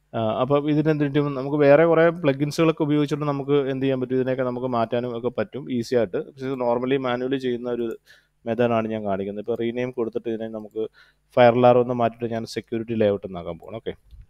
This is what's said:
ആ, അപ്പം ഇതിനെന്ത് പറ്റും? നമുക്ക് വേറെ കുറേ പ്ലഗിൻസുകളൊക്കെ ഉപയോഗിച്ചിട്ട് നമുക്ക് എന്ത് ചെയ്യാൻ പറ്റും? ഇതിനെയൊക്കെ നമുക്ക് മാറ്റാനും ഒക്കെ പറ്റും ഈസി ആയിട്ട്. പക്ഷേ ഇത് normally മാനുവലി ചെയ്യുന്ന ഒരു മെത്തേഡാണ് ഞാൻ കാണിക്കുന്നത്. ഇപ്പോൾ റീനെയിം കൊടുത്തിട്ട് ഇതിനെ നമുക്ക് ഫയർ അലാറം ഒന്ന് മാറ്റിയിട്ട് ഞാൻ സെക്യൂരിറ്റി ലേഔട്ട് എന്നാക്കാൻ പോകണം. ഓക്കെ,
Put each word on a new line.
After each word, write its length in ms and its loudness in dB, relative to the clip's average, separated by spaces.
ആ, 260 0
അപ്പം 300 0
ഇതിനെന്ത് 340 2
പറ്റും? 300 0
നമുക്ക് 220 -4
വേറെ 280 8
കുറേ 240 6
പ്ലഗിൻസുകളൊക്കെ 760 0
ഉപയോഗിച്ചിട്ട് 420 0
നമുക്ക് 280 -2
എന്ത് 320 0
ചെയ്യാൻ 160 0
പറ്റും? 160 -2
ഇതിനെയൊക്കെ 260 0
നമുക്ക് 240 -4
മാറ്റാനും 520 -2
ഒക്കെ 100 -2
പറ്റും 440 -6
ഈസി 220 -2
ആയിട്ട്. 220 2
പക്ഷേ 300 -10
ഇത് 80 -4
normally 460 0
മാനുവലി 380 -2
ചെയ്യുന്ന 320 -4
ഒരു 280 -4
മെത്തേഡാണ് 420 0
ഞാൻ 160 -6
കാണിക്കുന്നത്. 380 -4
ഇപ്പോൾ 160 -4
റീനെയിം 320 -4
കൊടുത്തിട്ട് 380 -6
ഇതിനെ 200 -6
നമുക്ക് 400 -8
ഫയർ 200 8
അലാറം 260 6
ഒന്ന് 140 0
മാറ്റിയിട്ട് 400 -4
ഞാൻ 120 -6
സെക്യൂരിറ്റി 480 -8
ലേഔട്ട് 320 2
എന്നാക്കാൻ 320 -10
പോകണം. 180 -16
ഓക്കെ, 180 -8